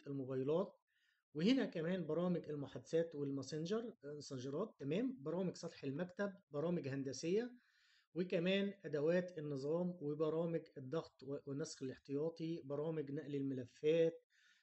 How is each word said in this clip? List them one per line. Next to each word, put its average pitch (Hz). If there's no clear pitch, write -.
الموبايلات، 139
وهنا 226
كمان 175
برامج 165
المحادثات 151
والماسنجر، 156
الماسنجرات، 143
تمام؟ 180
برامج 165
سطح -
المكتب، 180
برامج 156
هندسية، 160
وكمان 190
أدوات 160
النظام 151
وبرامج 160
الضغط 147
و-، 139
والنسخ 143
الاحتياطي، 160
برامج 147
نقل 143
الملفات، 143